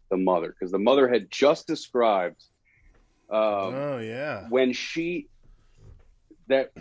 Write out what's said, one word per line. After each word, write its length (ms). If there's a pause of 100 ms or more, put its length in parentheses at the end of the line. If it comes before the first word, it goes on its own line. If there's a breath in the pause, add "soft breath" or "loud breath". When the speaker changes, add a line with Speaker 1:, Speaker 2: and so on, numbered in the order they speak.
(100)
Speaker 1:
the 60
mother, 420
'cause 140
the 60
mother 280
had 240
just 380
described, 760 (880)
um, 440
Speaker 2:
Oh, 280
yeah. 460
Speaker 1:
when 240
she, 560 (1200)
that 320